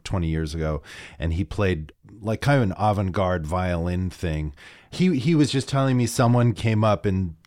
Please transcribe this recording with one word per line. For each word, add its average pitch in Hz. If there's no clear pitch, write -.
twenty 87
years 80
ago, 78
and 82
he 90
played, 90
like, 110
kind 143
of 131
an -
avant-garde 92
violin 90
thing. 78
He, 180
he 143
was 147
just 135
telling 135
me 120
someone 120
came 110
up 107
and 95